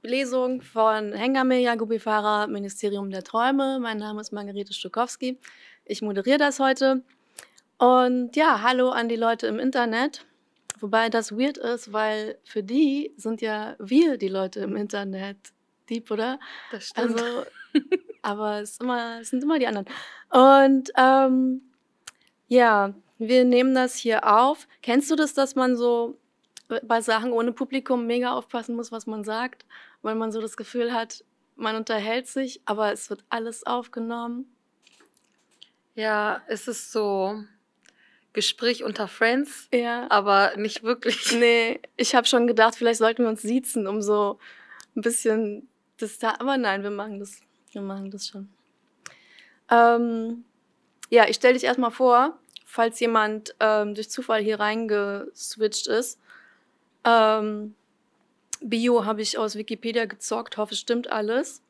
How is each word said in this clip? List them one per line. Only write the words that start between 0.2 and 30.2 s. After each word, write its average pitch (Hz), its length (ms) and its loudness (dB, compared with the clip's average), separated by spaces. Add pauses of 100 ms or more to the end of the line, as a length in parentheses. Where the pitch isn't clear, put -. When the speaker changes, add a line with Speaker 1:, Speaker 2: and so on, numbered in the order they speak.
Speaker 1:
von 214 500 0
Hengame 254 460 2
Yagubifara, 214 880 0
Ministerium 202 640 -6
der 190 140 -8
Träume. 269 560 0
Mein 226 180 -6
Name 214 220 -10
ist 214 100 -14
Margarete 202 420 -10
Stokowski. 247 680 -6 (460)
Ich - 160 -8
moderiere 208 360 0
das 285 220 0
heute. 262 420 2 (760)
Und 247 580 4
ja, 294 260 4
hallo 254 280 2
an 233 180 -2
die 226 80 -2
Leute 226 320 0
im 220 100 -2
Internet. 254 680 -2 (540)
Wobei 220 300 0
das 220 280 -4
weird 269 220 -2
ist, 233 340 -6
weil 214 520 -4
für - 180 -8
die 277 540 0
sind 220 260 -6
ja 214 380 -6
wir 262 380 2
die 196 100 -4
Leute 190 320 -4
im 196 160 -6
Internet. 202 600 -8 (520)
Deep, 226 240 -8
oder? 240 260 -4 (320)
Speaker 2:
Das 202 160 -12
stimmt. 233 340 -2
Speaker 1:
Also, 240 240 -4 (300)
Speaker 2:
<laughs> - 480 -4
Speaker 1:
aber 208 380 -4
es 214 120 -10
ist - 100 -14
immer, 233 380 -4
es 226 100 -16
sind 254 120 -4
immer 302 160 2
die 247 80 0
anderen. 202 200 -2 (440)
Und, 269 680 8
ähm, 262 680 4 (840)
ja, 214 480 4 (240)
wir 247 260 4
nehmen 247 300 4
das 254 220 0
hier 220 360 -2
auf. 262 360 4 (140)
Kennst 277 280 2
du 320 60 2
das, 294 180 0
dass 277 220 0
man 254 200 2
so 240 400 0 (680)
bei 226 160 0
Sachen 220 320 0
ohne 233 180 0
Publikum 254 560 -2
mega 247 260 -2
aufpassen 240 440 -6
muss, 233 160 -10
was 226 160 -12
man 214 160 -8
sagt? 226 420 -8 (360)
Weil 220 120 -4
man 226 160 -4